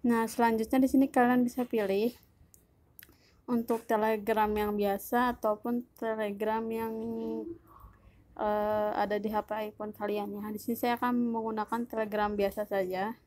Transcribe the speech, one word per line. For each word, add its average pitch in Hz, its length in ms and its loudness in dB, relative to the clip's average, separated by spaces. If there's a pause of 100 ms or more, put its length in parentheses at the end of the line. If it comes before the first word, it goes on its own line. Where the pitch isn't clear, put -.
Nah, 233 240 2
selanjutnya 226 560 2
di 262 80 6
sini 269 240 4
kalian 247 320 6
bisa 240 240 -2
pilih 208 400 2 (1400)
untuk 233 400 -2
Telegram 220 640 2
yang 208 320 0
biasa 240 560 0
ataupun 240 560 -2
Telegram 220 800 -2
yang, 226 220 -4 (1500)
eh, 208 560 0
ada 208 240 0
di 208 80 -4
H 214 160 -2
P 214 320 -6
iPhone 214 160 -10
kalian 208 480 -4
ya. 208 80 -8
Di 214 80 -6
sini - 160 -4
saya 240 240 0
akan 247 240 0 (160)
menggunakan 220 480 -4
Telegram 208 480 -2
biasa 202 320 0
saja 196 480 -2 (140)